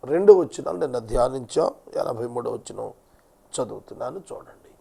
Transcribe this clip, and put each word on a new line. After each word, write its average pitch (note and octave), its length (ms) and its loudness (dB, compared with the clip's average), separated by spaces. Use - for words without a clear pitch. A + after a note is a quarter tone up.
రెండు F3+ 280 6
వచనాలు F3 460 4
నిన్న C3 200 -4
ధ్యానించాం. B2 720 0
ఎనభై A#2+ 300 -4
మూడవ A#2+ 260 -6
వచనం - 400 -12
చదువుతున్నాను, B2 680 -10
చూడండి. - 380 -20